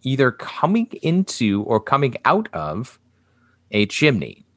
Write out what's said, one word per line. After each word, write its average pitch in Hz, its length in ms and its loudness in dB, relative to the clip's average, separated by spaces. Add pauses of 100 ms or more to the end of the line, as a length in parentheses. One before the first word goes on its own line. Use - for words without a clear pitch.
either 131 280 2
coming 214 560 -2 (140)
into 120 600 0
or 110 160 2
coming 139 360 0 (100)
out 202 280 2
of 78 460 -8 (720)
a 104 160 2
chimney. 98 580 0 (120)